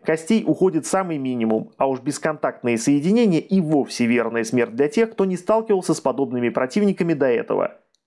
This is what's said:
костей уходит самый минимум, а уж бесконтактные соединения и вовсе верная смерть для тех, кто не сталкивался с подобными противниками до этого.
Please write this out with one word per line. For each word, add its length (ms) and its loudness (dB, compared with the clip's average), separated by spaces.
костей 420 0
уходит 380 0
самый 340 -2
минимум, 580 -2
а 120 0
уж 120 -4
бесконтактные 800 -4
соединения 640 2
и 200 0
вовсе 460 0
верная 380 0
смерть 320 0
для 120 2
тех, 240 0
кто 120 -2
не 120 0
сталкивался 580 0
с 60 -4
подобными 500 0
противниками 640 0
до 120 2
этого. 520 0